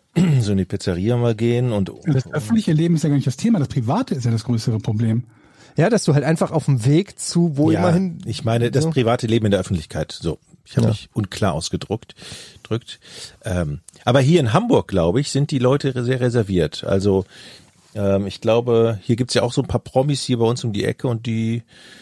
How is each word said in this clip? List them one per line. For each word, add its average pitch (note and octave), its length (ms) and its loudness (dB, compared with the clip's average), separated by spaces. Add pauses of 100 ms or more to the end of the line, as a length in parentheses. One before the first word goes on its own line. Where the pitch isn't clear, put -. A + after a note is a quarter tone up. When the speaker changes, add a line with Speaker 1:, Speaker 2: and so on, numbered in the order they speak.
(160)
Speaker 1:
<clears throat> D#3 240 4
So G#2 140 0
in G2 40 2
die F#2 80 2
Pizzeria G2 520 -2
mal A#2+ 180 2
gehen A#2+ 360 0
und G#2 200 -2 (140)
Speaker 2:
Das C3+ 260 0
öffentliche F3+ 420 0
Leben E3 220 2
ist D3 80 0
ja D#3+ 60 2
gar C#3+ 60 2
nicht C3+ 120 0
das B2+ 100 -2
Thema, A3+ 220 2
das C3+ 80 0
Private D3+ 480 -2
ist B2 100 -4
ja A#2+ 60 0
das A2 120 0
größere A2+ 360 -2
Problem. A2+ 440 -2 (540)
Speaker 3:
Ja, E3 120 4
dass A3+ 140 2
du D#3 100 2
halt C#3 100 2
einfach D#3+ 280 0
auf D#3 140 -2
dem B2 200 0
Weg D#3 340 2
zu E3+ 380 0
wo D#3 140 4
Speaker 1:
Ja, D#3+ 80 2
Speaker 3:
immerhin F3+ 460 0
Speaker 1:
ich A2 180 -6
meine, A#2 280 2
das C#3 140 2
Speaker 3:
so. E3 60 0
Speaker 1:
private B2 360 2
Leben A2 180 2
in G#2 60 2
der G2 80 4
Öffentlichkeit, D#2+ 600 -4
so. D#2+ 200 -4 (260)
Ich - 120 -16
habe A#2 100 4
Speaker 3:
Ja. A2+ 40 2
Speaker 1:
mich - 220 -6
unklar G2+ 400 -2
ausgedrückt, - 600 -6 (500)
drückt. - 360 -8 (440)
Ähm, E2 360 -4 (260)
aber A#2+ 140 4
hier D3+ 200 4
in A#2 140 0
Hamburg, F#3+ 340 2
glaube F2+ 320 2
ich, D3 120 -4
sind C#3 200 0
die C#3 80 0
Leute C3 360 0
re-, B2+ 80 -4
sehr B2+ 180 -2
reserviert. G2 600 0
Also, F#2+ 420 2 (680)
ähm, G2+ 320 0
ich F#2 120 -10
glaube, A2+ 600 2
hier A#2+ 140 0
gibt's B2 180 -2
ja A2 80 2
auch A#2+ 120 -2
so C#3+ 80 0
ein A#2+ 60 -2
paar - 120 -2
Promis C3+ 420 0
hier B2+ 160 -2
bei A#2 80 2
uns A#2+ 180 0
um A#2 100 -4
die G#2 120 -4
Ecke - 220 -4
und A#2 180 -4
die, A2+ 380 -2 (380)